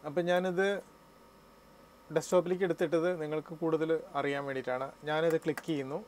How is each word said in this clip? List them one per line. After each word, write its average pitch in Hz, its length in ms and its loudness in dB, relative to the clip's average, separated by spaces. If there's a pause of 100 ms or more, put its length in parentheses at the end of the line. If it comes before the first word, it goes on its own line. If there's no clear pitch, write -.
അപ്പം 160 140 0 (100)
ഞാനിത് 180 340 2 (1500)
ഡെസ്ക്ടോപ്പിലേക്ക് 180 500 2
എടുത്തിട്ടത് 165 400 2 (140)
നിങ്ങൾക്ക് 156 320 -6 (100)
കൂടുതൽ 160 240 2 (320)
അറിയാൻ 143 280 -2
വേണ്ടിയിട്ടാണ്. 131 380 -4 (220)
ഞാനിത് 160 360 2
click 151 260 -4
ചെയ്യുന്നു. 143 360 -4